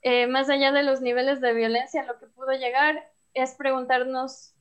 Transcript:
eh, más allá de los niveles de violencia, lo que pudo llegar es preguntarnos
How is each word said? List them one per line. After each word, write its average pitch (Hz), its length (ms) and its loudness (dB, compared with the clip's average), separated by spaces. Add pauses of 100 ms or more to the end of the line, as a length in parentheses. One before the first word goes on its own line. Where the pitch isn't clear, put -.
eh, 247 240 2
más 262 220 0
allá 277 220 4
de 285 120 2
los 269 180 0
niveles 254 400 0
de 247 120 2
violencia, 233 500 -2
lo 240 160 -10
que - 80 -20
pudo 262 240 -8
llegar 269 520 0 (300)
es 262 220 -2
preguntarnos 262 1040 -2